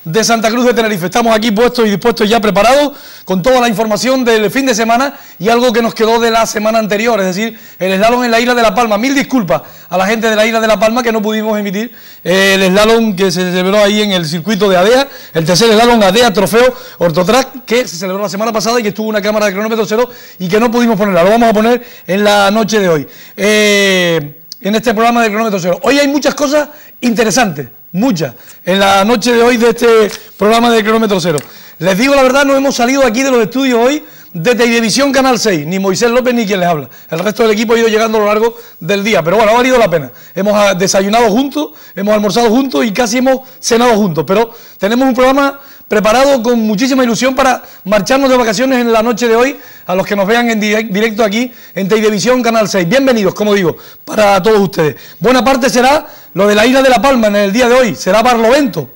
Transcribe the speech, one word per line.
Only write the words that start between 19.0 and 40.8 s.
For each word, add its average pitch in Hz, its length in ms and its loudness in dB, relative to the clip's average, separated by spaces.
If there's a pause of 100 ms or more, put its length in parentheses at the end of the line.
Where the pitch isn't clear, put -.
una 214 120 -2
cámara 208 260 -2
de 202 60 -2
Cronómetro 220 320 -4
Cero 226 260 -2 (280)
y 185 100 -6
que 196 100 0
no 233 120 2
pudimos 233 260 0
ponerla. 185 260 0
Lo 185 80 4
vamos 233 200 4
a - 20 0
poner 226 340 0 (200)
en 196 180 -2
la 208 260 2
noche 214 300 0
de 190 80 0
hoy, 151 180 0 (300)
eh, 190 1040 0 (200)
en 196 140 -4
este 220 200 -2
programa 233 280 0
de 226 60 0
Cronómetro 208 320 -4
Cero. 175 220 -2
Hoy 269 160 0
hay 285 100 0
muchas 285 260 -2
cosas 285 340 -2 (320)
interesantes, 214 680 -2 (240)
muchas, 170 420 -2 (300)
en 190 160 -2
la 196 240 2
noche 240 280 0
de 233 80 2
hoy 240 160 2
de 233 140 2
este 226 400 2 (260)
programa 233 340 2
de 226 120 2
Cronómetro 220 380 0
Cero. 156 180 -2 (400)
Les 185 180 0
digo 262 160 0
la 277 120 4
verdad, 262 200 2
no 277 120 2
hemos 269 180 0
salido 262 320 0
aquí 240 160 -2
de 277 80 0
los 247 100 2
estudios 247 400 0
hoy 285 240 0 (280)
de 185 240 -2
Televisión 233 560 0
Canal 262 260 0
seis, 170 260 -2
ni 180 140 -4
Moisés 190 320 0
López 247 240 0
ni 233 100 -2
quien 196 140 -2
les 175 100 0
habla. 147 200 -4 (200)
El 165 120 -6
resto 208 240 -2
del 220 80 2
equipo 220 220 0
ha 226 40 2
ido 233 80 2
llegando 220 320 0
a - 40 2
lo 208 40 0
largo 214 320 0 (220)
del 196 240 -4
día, 202 180 0
pero 170 140 0
bueno, 220 160 2
ha - 20 2
valido 247 240 2
la 220 100 2
pena. 156 220 -2 (240)
Hemos, 196 220 0
ah, 202 180 2
desayunado 202 560 0